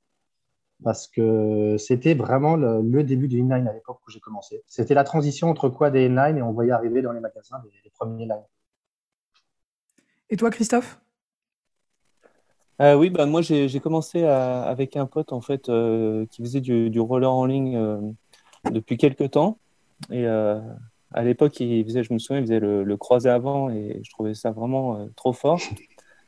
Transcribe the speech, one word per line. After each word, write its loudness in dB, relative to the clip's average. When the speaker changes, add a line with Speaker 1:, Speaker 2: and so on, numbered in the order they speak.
Speaker 1:
parce -4
que 0
c'était 2
vraiment 2
le, 2
le 2
début 0
du 0
inline 0
à -6
l'époque -16
où -20
j'ai -20
commencé. -16
C'était -2
la 4
transition 0
entre 0
quad 0
et 4
inline 2
et -4
on -4
voyait 0
arriver 0
dans -4
les -8
magasins -12
les, -20
les -20
premiers -10
lines. -6
Speaker 2:
Et -2
toi, 2
Christophe ? -2
Speaker 3:
Euh, 10
oui, 6
bah, 2
moi, 2
j'ai, 2
j'ai -4
commencé -2
à, 2
avec -4
un -2
pote, -6
en -6
fait, -6
euh, 0
qui -16
faisait -4
du, 0
du -2
roller 2
en 0
ligne, -2
euh, -2
depuis -4
quelques 0
temps. 0
Et, -4
euh, 0
à -2
l'époque, 2
il 0
faisait, -2
je -4
me 0
souviens, -4
il -2
faisait 2
le, 0
le -2
croisé 2
avant 0
et -8
je -20
trouvais -6
ça -6
vraiment, -4
euh, -12
trop -2
fort. 0